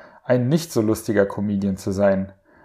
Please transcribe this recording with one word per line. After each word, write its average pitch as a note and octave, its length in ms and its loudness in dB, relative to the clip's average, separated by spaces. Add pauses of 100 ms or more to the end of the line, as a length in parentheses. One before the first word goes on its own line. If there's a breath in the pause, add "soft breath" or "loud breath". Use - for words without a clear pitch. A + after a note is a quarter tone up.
(240 loud breath)
ein B2 240 2
nicht D#3+ 240 0
so A#2+ 100 0
lustiger G#2+ 440 2
Comedian G2+ 500 -2
zu G2 160 -6
sein, F#2+ 400 0 (340 soft breath)